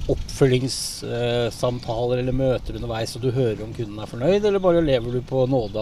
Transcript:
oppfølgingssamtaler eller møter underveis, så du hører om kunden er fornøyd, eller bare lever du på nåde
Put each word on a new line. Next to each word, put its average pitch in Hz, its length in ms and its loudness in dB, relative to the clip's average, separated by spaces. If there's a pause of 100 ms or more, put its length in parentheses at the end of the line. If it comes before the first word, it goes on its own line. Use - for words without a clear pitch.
oppfølgingssamtaler 120 2000 0
eller 127 140 0
møter 127 440 0
underveis, 113 360 -4
så 123 80 -10
du 127 100 0
hører 113 340 0
om 110 80 -10
kunden 107 300 -8
er 104 40 -10
fornøyd, 175 380 0
eller 202 160 2
bare 175 220 4
lever 123 300 2
du 123 100 0
på 131 260 0
nåde 113 340 0